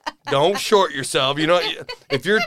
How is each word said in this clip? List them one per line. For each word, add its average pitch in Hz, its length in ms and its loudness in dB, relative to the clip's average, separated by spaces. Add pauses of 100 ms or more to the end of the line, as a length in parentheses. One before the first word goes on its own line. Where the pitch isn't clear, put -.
(320)
Don't 156 260 2
short 185 360 2
yourself. 139 460 -2
You 156 80 0
know, 175 120 4 (500)
if - 160 -4
you're 208 220 2